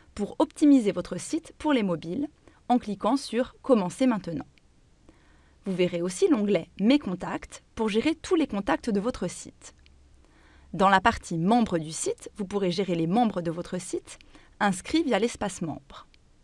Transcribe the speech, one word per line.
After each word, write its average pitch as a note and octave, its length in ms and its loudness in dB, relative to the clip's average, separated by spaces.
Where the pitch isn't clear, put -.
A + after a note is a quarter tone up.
pour - 240 -6
optimiser C#4 520 6
votre F3 300 -6
site - 380 -6
pour D4+ 160 2
les A#3 80 2
mobiles F3+ 460 -2
en B3 80 4
cliquant G#3+ 400 -2
sur - 420 -4
Commencer G#3+ 460 2
maintenant. F3+ 400 -2
Vous F#3+ 80 -4
verrez F3 260 0
aussi F#3 280 0
l'onglet G#3 420 0
Mes B3 180 6
contacts F3+ 640 -8
pour A3 160 -2
gérer A#3 240 2
tous - 220 -2
les D4+ 100 2
contacts - 420 -2
de G3+ 120 0
votre G3+ 280 -4
site. - 460 -14
Dans F#3+ 160 4
la G3 140 6
partie - 340 0
Membres F#3+ 420 2
du D#3+ 140 -6
site, - 440 -6
vous G#3 100 -6
pourrez G3 240 -2
gérer F3+ 240 -2
les E3 120 0
membres F#3+ 360 0
de E3 80 -4
votre F3 280 -8
site - 400 -10
inscrits G#3 440 0
via A#3+ 160 0
l'espace G#3+ 420 -4
membre. - 460 -10